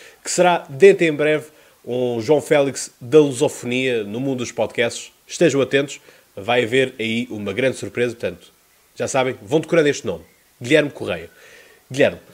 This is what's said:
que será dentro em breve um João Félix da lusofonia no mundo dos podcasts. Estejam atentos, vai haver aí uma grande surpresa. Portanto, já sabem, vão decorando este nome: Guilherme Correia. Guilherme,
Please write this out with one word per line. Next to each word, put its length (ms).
que 80
será 280
dentro 360
em 80
breve 340
um 380
João 220
Félix 480
da 180
lusofonia 840
no 160
mundo 200
dos 120
podcasts. 580
Estejam 360
atentos, 400
vai 280
haver 340
aí 320
uma 240
grande 240
surpresa. 360
Portanto, 380
já 140
sabem, 320
vão 180
decorando 300
este 180
nome: 180
Guilherme 300
Correia. 400
Guilherme, 280